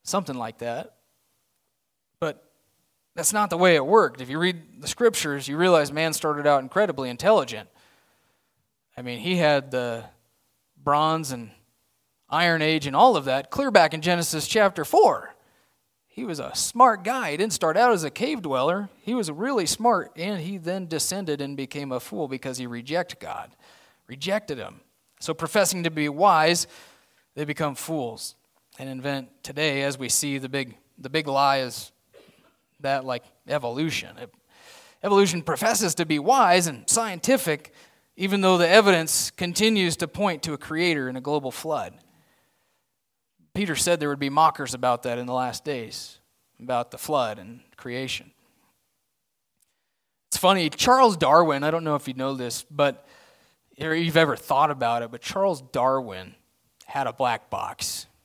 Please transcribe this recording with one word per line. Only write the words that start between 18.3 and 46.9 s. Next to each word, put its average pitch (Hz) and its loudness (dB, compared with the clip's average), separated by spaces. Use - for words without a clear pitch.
dweller. 165 -2
He 220 -6
was 214 -4
really 190 -4
smart, 220 0
and 180 -6
he 190 -8
then 175 -8
descended 156 -4
and 139 -8
became 139 -8
a 127 -4
fool 170 -8
because 131 -8
he 127 -8
rejected 131 -6
God, - -12
rejected 156 -6
him. - -14
So 160 -6
professing 180 0
to 165 0
be 151 -2
wise, 170 4
they 143 -6
become 147 -4
fools 139 -8
and 135 -12
invent 131 -6
today, 139 -2
as 139 -2
we 127 -6
see, 139 -2
the 131 -8
big, 127 -6
the 131 -14
big 147 -4
lie 139 2
is 123 -8
that, 135 -4
like, 123 -6
evolution. 131 -4
It, - -18
evolution 196 4
professes 185 0
to 165 0
be 151 -2
wise 185 4
and 131 -6
scientific, 214 0
even 196 0
though 185 6
the 170 6
evidence 185 6
continues 185 0
to 170 -4
point 180 -4
to 156 -6
a 139 -6
creator 156 -2
and 127 -8
a 127 -10
global 139 -4
flood. 135 -6
Peter 180 -4
said 175 0
there 147 -2
would 139 -4
be 139 -4
mockers 147 2
about 123 0
that 120 -4
in 123 -10
the 127 -6
last 127 -4
days, - -10
about 120 -4